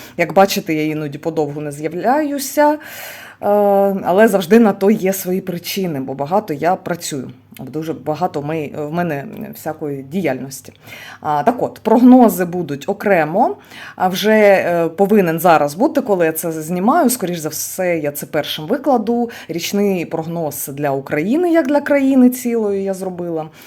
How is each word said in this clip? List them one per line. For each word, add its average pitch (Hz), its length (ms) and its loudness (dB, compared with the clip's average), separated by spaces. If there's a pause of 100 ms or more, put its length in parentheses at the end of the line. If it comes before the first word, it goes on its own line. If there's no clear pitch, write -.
(160)
Як 170 160 -2
бачите, 190 420 2
я 156 120 -2
іноді 151 320 -6
подовгу 151 420 -4
не 147 120 -8
з'являюся, 277 1000 0
е, 302 60 -2 (1300)
але 208 240 6
завжди 190 300 4
на 214 140 6
то 190 180 2
є 190 220 2
свої 185 280 -4
причини, 175 600 -6
бо 135 140 -8
багато 156 400 -2
я 160 220 0
працюю. 156 540 -8 (280)
Дуже 156 340 -8
багато 151 500 -4
ми, 151 340 -6
в 151 160 -8
мене 165 340 -4 (280)
всякої 151 480 -8
діяльності. 135 680 -6 (480)
А, 147 220 -2
так 247 200 0
от, - 200 -6
прогнози 240 640 6
будуть 170 440 -6
окремо. 202 680 0 (400)
А 185 120 0
вже, 190 240 0
е, 175 560 4
повинен 180 520 2
зараз 147 340 4
бути, 269 260 0
коли 185 260 0
я 160 60 0
це 160 200 -6
знімаю. 185 580 2
Скоріш 175 280 -4
за 151 100 -6
все, 175 500 -4
я 147 140 -2
це 147 140 -10
першим 156 400 -6
викладу. 240 640 0 (180)
Річний 185 560 -2
прогноз 160 680 -6
для 143 180 -2
України, 185 600 0
як 330 140 4
для 285 140 2
країни 269 500 4
цілої 220 540 -2
я 190 100 -4
зробила. 175 540 -6 (180)